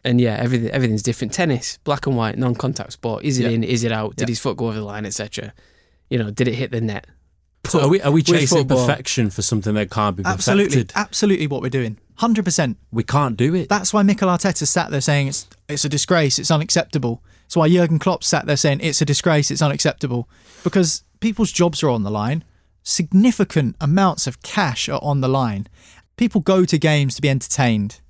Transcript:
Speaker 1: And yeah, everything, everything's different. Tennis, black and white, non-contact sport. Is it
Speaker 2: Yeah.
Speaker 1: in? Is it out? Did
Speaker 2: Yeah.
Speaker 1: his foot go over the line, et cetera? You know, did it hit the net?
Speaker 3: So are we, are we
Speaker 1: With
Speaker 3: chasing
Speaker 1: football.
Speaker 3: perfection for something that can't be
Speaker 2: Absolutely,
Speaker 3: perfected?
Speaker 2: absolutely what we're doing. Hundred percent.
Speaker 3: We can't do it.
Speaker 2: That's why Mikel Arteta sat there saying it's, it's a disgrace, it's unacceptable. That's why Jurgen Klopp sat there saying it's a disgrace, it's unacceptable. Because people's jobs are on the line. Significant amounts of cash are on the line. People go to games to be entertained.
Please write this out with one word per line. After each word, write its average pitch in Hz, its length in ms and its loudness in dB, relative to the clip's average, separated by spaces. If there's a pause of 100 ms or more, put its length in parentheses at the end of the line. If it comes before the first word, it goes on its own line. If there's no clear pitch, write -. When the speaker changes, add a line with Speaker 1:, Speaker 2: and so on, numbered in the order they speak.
Speaker 1:
And 123 160 2
yeah, 117 220 2
everything, 120 300 0
everything's 113 320 0
different. 117 320 -4
Tennis, 156 500 -2
black 143 220 -4
and 135 100 0
white, 113 220 -2
non-contact 127 560 -4
sport. 113 280 -6
Is 135 160 0
it 123 40 0
Speaker 2:
Yeah. 117 80 0
Speaker 1:
in? 117 140 0
Is 117 200 -2
it 113 80 -2
out? 110 240 -4
Did 120 120 -4
Speaker 2:
Yeah. 123 40 -2
Speaker 1:
his 110 80 -4
foot 123 160 -4
go 113 120 -4
over 107 100 -6
the 107 60 -8
line, 104 200 -10
et 101 80 -8
cetera? - 400 -10 (560)
You 127 100 -2
know, 107 120 -2
did 123 180 -2
it 113 60 -2
hit 127 180 -6
the 117 80 -4
net? 110 260 -6 (600)
Speaker 3:
So 165 140 0
are 139 80 4
we, 190 120 4
are 143 100 0
we 160 100 4
Speaker 1:
With 151 60 -2
Speaker 3:
chasing 165 320 4
Speaker 1:
football. 131 280 2
Speaker 3:
perfection 127 420 0
for 101 140 -4
something 104 320 -2
that 107 160 -2
can't 104 260 0
be 98 80 -8
Speaker 2:
Absolutely, 190 540 0
Speaker 3:
perfected? 117 180 -2
Speaker 2:
absolutely 196 500 0
what 139 140 -4
we're 127 80 -4
doing. 123 300 -4 (180)
Hundred 226 300 0
percent. 151 320 0 (120)
Speaker 3:
We 113 140 -2
can't 131 320 0
do 135 180 2
it. 180 140 -2
Speaker 2:
That's 196 240 0
why 208 100 4
Mikel 196 280 2
Arteta 175 360 0
sat - 240 0
there 139 120 -2
saying 143 260 0
it's, - 180 -6 (220)
it's 147 160 -2
a 151 60 -2
disgrace, 147 480 2
it's - 120 -2
unacceptable. 151 720 0 (220)
That's - 120 -6
why 160 120 6
Jurgen 165 300 4
Klopp 180 260 0
sat - 220 0
there 147 100 2
saying 139 240 2
it's 160 220 0
a - 20 4
disgrace, 147 460 2
it's - 100 -4
unacceptable. 139 680 -2 (380)
Because 175 400 0 (160)
people's 220 320 0
jobs 170 300 0
are 151 80 2
on 117 140 0
the 101 60 -4
line. 113 320 -2 (520)
Significant 185 840 2
amounts 170 460 2
of - 160 -8
cash - 460 -4
are 143 140 -4
on 143 180 0
the 131 80 0
line. 120 400 -2 (480)
People 214 240 0
go 185 240 4
to 170 120 0
games 147 380 2
to - 80 -6
be 143 80 2
entertained. 113 800 0